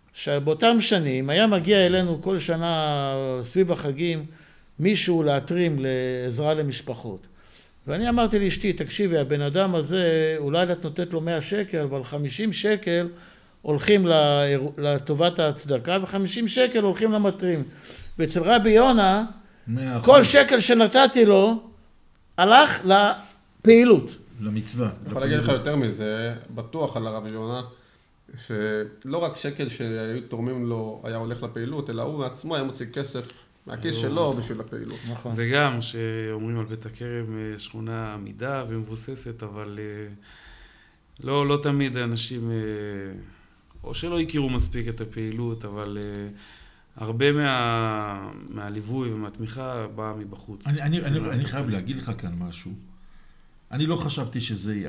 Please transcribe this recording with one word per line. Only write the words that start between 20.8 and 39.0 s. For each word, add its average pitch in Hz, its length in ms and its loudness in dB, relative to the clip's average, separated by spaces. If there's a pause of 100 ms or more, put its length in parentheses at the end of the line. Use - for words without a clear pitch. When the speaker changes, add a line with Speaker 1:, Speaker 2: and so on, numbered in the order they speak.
Speaker 1:
לו, 208 380 6 (760)
הלך 233 480 8
לפעילות. 208 1300 6 (260)
Speaker 2:
למצווה, 107 460 -4
Speaker 3:
אני - 220 -8
יכול 127 120 -4
להגיד 143 160 0
לך 147 60 0
Speaker 2:
לפעילות. 120 220 2
Speaker 3:
יותר 147 100 0
מזה, 110 580 -2 (220)
בטוח 123 420 -6
על 110 100 -6
הרב 107 200 -8
יונה, 110 340 -8 (760)
שלא 107 800 -6
רק 170 200 -4
שקל 143 320 -8
שהיו 113 520 -6
תורמים 120 440 -6
לו 110 380 -6
היה 113 140 -8
הולך 117 260 -8
לפעילות, 120 460 -8
אלא 113 120 -6
הוא 147 180 -6
מעצמו 147 360 -8
היה 139 80 -4
מוציא 131 300 -8
כסף 139 380 -10 (340)
מהכיס 123 300 -6
Speaker 4:
לא, 113 60 -2
Speaker 3:
שלו 151 280 0
Speaker 4:
נכון. 127 80 -2
Speaker 3:
בשביל 117 220 -8
הפעילות. 113 380 -12 (140)
Speaker 1:
נכון. 117 240 -10
Speaker 4:
זה 117 180 -2
גם 135 280 2
שאומרים 113 800 -6
על 110 60 -4
בית 110 200 -12
הכרם, 117 400 -10 (120)
אה, 107 220 -10
שכונה 110 540 -10
עמידה 107 560 -10
ומבוססת, 113 720 -10